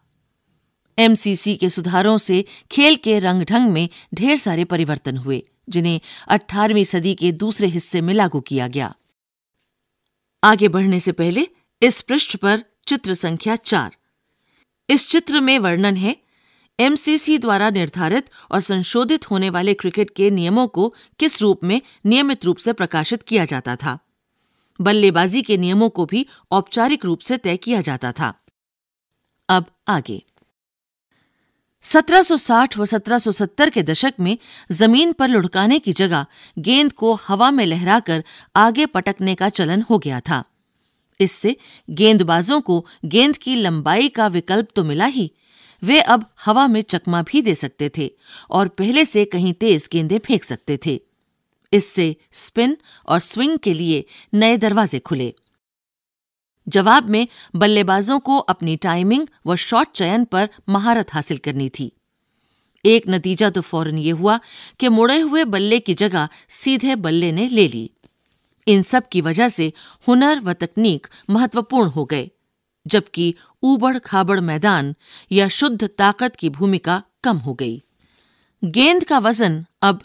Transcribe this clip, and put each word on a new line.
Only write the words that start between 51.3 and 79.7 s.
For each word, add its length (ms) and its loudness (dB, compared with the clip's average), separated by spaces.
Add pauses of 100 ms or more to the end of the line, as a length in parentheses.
इससे 320 0 (280)
स्पिन 440 -2 (300)
और 120 0
स्विंग 400 -2
के 160 -2
लिए 300 -2 (300)
नए 220 4
दरवाजे 420 0
खुले। 340 -6 (1300)
जवाब 440 4
में 160 2 (300)
बल्लेबाजों 600 2
को 200 0
अपनी 380 -4
टाइमिंग 500 0 (200)
व 100 0
शॉट 360 -2
चयन 320 -2
पर 240 -2 (200)
महारत 460 0
हासिल 240 -4
करनी 320 -6
थी। 200 -10 (920)
एक 240 6
नतीजा 420 0
तो 100 -4
फौरन 380 -4
ये 140 -2
हुआ 260 0 (420)
कि 100 2
मुड़े 300 4
हुए 260 0
बल्ले 340 0
की 140 -2
जगह 340 -2 (220)
सीधे 480 -2
बल्ले 340 -2
ने 160 -2
ले 200 4
ली। 220 -8 (760)
इन 160 4
सब 260 0
की 120 -2
वजह 280 0
से 240 -4 (360)
हुनर 320 4
व 140 -4
तकनीक 520 -2 (240)
महत्वपूर्ण 600 0
हो 140 -4
गए, 260 -6 (560)
जबकि 480 -2 (280)
ऊबड़ 360 0
खाबड़ 420 -2
मैदान 540 -2 (380)
या 160 4
शुद्ध 400 -2
ताकत 480 0
की 140 -4
भूमिका 520 -2 (220)
कम 140 0
हो 160 -8
गई। 280 -8 (800)
गेंद 420 2
का 140 2
वजन 460 0 (180)